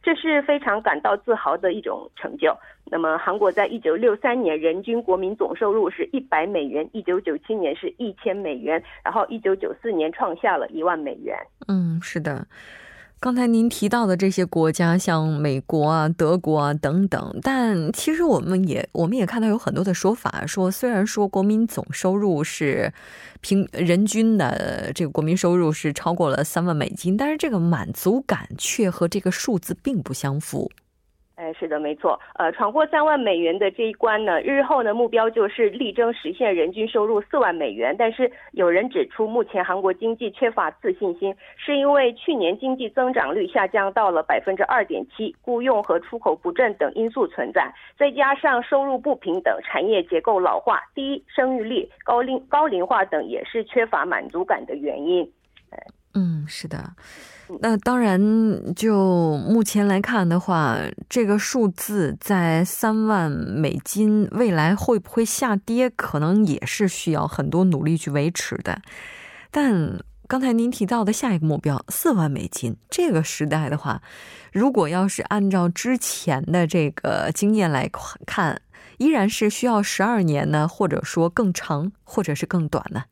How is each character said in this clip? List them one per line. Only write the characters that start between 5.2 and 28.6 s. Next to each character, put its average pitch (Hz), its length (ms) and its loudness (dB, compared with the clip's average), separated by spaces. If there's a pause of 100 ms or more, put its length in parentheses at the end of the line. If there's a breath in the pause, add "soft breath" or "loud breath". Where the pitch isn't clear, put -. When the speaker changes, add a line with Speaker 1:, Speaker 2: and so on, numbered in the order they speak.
Speaker 1:
总 - 200 -2
收 208 180 0
入 208 160 2
是 - 240 -6
一 269 60 -2
百 165 260 -2
美 180 200 -2
元， 139 280 -4
一 220 80 -8
九 180 180 -2
九 165 200 -4
七 - 160 -4
年 170 200 -2
是 - 220 -8
一 214 240 -8
千 196 160 -4
美 160 200 -6
元， 160 260 -4 (200 loud breath)
然 160 80 -2
后 196 140 0
一 226 140 -10
九 190 160 0
九 - 260 -6
四 233 100 -4
年 160 200 -2
创 180 260 -4
下 190 200 0
了 139 100 -4
一 160 160 -8
万 170 160 0
美 143 160 -8
元。 - 200 -8 (320)
Speaker 2:
嗯， 175 320 0
是 - 200 -8
的。 147 260 -6 (720 loud breath)
刚 254 160 -2
才 247 140 2
您 226 200 4
提 208 200 -2
到 233 180 2
的 185 100 2
这 190 140 2
些 185 160 0
国 160 260 2
家， 170 260 4
像 165 280 2
美 147 360 0
国 151 280 0
啊、 160 180 2
德 165 300 2
国 156 220 2
啊 143 140 2
等 156 340 0
等， - 340 -4
但 226 520 0
其 - 200 -2
实 330 100 0
我 247 160 4
们 185 280 0
也， 180 240 -2
我 170 160 0
们 233 100 0
也 208 80 2
看 233 160 -2
到 220 60 2
有 214 100 2
很 - 160 -2
多 170 100 -2
的 190 100 0
说 190 200 0
法， - 320 -6
说 185 240 -2
虽 247 180 -4
然 214 200 2
说 208 200 0
国 196 140 0
民 214 240 2
总 - 260 -6
收 185 240 0
入 190 280 2
是 - 480 -2 (500 loud breath)
平-， 196 300 0
人 175 340 2
均 220 320 2
的 - 560 -2
这 175 120 -2
个 139 40 -4
国 151 140 -2
民 160 120 2
收 180 220 2
入 165 140 4
是 151 200 -2
超 165 220 -2
过 175 160 0
了 135 140 0
三 170 220 -2
万 170 100 0
美 147 140 0
金， 185 280 -2
但 277 140 0
是 311 60 -2
这 311 120 -2
个 220 80 0
满 165 360 0
足 233 280 0
感 - 280 -4 (100)
却 196 320 0